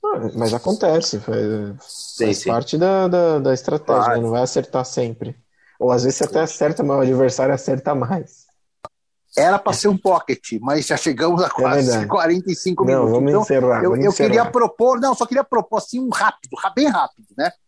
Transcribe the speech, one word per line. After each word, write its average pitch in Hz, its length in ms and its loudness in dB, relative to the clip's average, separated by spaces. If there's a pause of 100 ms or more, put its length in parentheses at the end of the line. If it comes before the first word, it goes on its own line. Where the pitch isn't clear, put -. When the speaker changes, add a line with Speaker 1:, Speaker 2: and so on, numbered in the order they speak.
Speaker 1:
Ah, 392 300 -4
mas 110 180 0
acontece, 165 640 0
faz, 113 180 -4 (440)
Speaker 2:
Sim, - 440 -8
Speaker 1:
faz 104 120 0
Speaker 2:
sim. - 120 -6
Speaker 1:
parte 127 280 -2
da, 190 300 2
da, 170 320 2
da 135 140 0
estratégia, 117 500 0
Speaker 2:
Claro. 117 140 2
Speaker 1:
né? 117 60 -2
Não 117 80 -2
vai 120 120 0
acertar 127 420 -2
sempre. 120 500 -6 (440)
Ou 127 120 2
às 123 120 2
vezes 131 140 0
você - 60 0
até 151 180 0
acerta, 151 420 -2
mas 139 140 0
o 139 40 2
adversário 131 520 2
acerta 135 400 -2
mais. 143 540 -6 (920)
Speaker 3:
Era 180 220 4
pra 202 120 -2
ser - 160 0
um 202 100 2
pocket, - 640 -2
mas 139 280 -2
já 151 100 0
chegamos 165 460 0
a - 20 2
Speaker 1:
É - 40 -2
Speaker 3:
quase 131 380 2
Speaker 1:
verdade. 110 200 0
Speaker 3:
quarenta 180 440 0
e 170 40 -2
cinco 185 280 -2
Speaker 1:
Não, 131 220 2
Speaker 3:
minutos. 110 60 2
Speaker 1:
vamos 131 180 2
Speaker 3:
Então, 196 140 4
Speaker 1:
encerrar, 127 400 2
Speaker 3:
eu, 180 80 2
Speaker 1:
vamos 131 140 0
Speaker 3:
eu 202 60 4
queria 208 180 2
Speaker 1:
encerrar. 233 220 2
Speaker 3:
propor, 240 480 2
não, 269 140 0
só 240 140 -2
queria 269 160 0
propor 220 340 -2
assim - 220 -6
um 262 100 -4
rápido, - 480 -4
ra-, 190 180 -4
bem 226 120 2
rápido, 175 400 -4 (100)
né? 247 140 -2 (160)